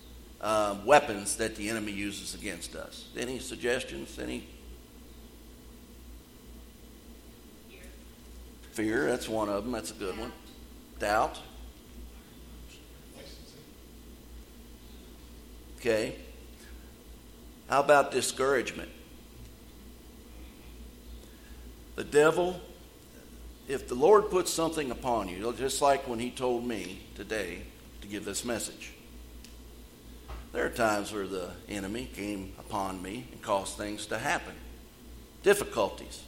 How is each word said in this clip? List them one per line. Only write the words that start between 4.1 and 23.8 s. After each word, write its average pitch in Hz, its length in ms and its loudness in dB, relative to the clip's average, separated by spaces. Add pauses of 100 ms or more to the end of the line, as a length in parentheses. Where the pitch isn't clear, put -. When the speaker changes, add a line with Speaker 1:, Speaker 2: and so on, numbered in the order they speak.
Speaker 1:
Any? 123 300 -4 (3250)
Speaker 2:
Fear. - 120 -16 (920)
Speaker 1:
Fear, 113 380 4
that's 123 180 0
one 107 220 2
of 104 140 2
them. 123 100 -2
That's 107 160 -4
a - 40 -12
good 101 240 -2
one. 117 140 -6 (680)
Doubt. 110 400 4 (4000)
Okay. 113 360 4 (1500)
How 135 120 8
about 139 320 10
discouragement? 127 760 2 (3000)
The - 80 -6
devil, 165 540 8 (1120)
if 135 200 -2